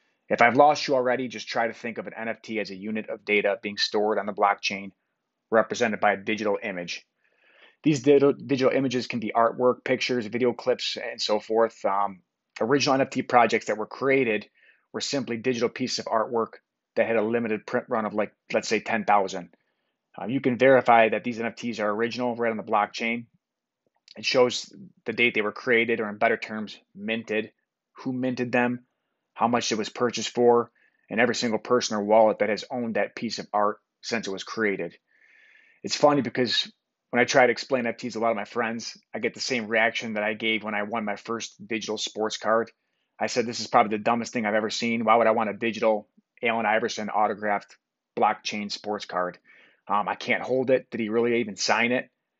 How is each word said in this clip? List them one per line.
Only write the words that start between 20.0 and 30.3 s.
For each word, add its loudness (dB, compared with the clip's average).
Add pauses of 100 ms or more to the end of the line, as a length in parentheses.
Uh, -8
you -2
can 0
verify 8
that -2
these -6
N -4
F -8
Ts -6
are 0
original -2
right 0
on -2
the -6
blockchain. -2 (920)
It -12
shows 2 (360)
the -4
date 2
they 2
were -2
created, 2
or -4
in -10
better 2
terms, -10 (160)
minted, -4 (460)
who -6
minted -4
them, 0 (480)
how 0
much 0
it 0
was -4
purchased -4